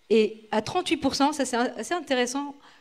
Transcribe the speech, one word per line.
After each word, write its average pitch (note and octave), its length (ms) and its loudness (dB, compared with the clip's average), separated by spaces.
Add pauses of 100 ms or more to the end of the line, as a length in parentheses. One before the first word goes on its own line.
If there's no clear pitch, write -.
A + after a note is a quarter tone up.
Et G#3+ 420 4
à G#3+ 100 2
trente-huit E4 360 -2
pour C4 180 0
cent, C#4+ 180 2
ça C#4 120 -2
c'est B3 120 -2
assez A#3+ 360 -4
intéressant, C#4 600 -2 (260)